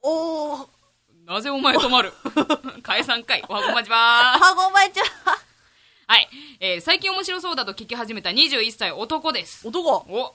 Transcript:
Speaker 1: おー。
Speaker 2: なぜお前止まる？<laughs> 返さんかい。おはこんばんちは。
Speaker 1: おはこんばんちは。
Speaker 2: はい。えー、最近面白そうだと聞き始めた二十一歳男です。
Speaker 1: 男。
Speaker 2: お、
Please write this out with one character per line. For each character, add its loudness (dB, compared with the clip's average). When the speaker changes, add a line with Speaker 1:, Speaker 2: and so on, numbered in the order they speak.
Speaker 1:
お -4
ー。 -20
Speaker 2:
な -6
ぜ -6
お -4
前 2
止 0
ま 4
る？ -4
<laughs> -4
返 -2
さ -2
ん -8
か -2
い。 -6
お -8
は -2
こ -2
ん 0
ば 0
ん -8
ち -20
は。 4
Speaker 1:
お 8
は 8
こ 2
ん -8
ば 6
ん -4
ち -4
は。 2
Speaker 2:
は 6
い。 2
え -2
ー、 -8
最 0
近 -4
面 -6
白 -6
そ -6
う -4
だ -6
と -10
聞 -14
き -10
始 -8
め -10
た -4
二 2
十 0
一 -4
歳 -6
男 -6
で -6
す。 -16
Speaker 1:
男。 -2
Speaker 2:
お、 -6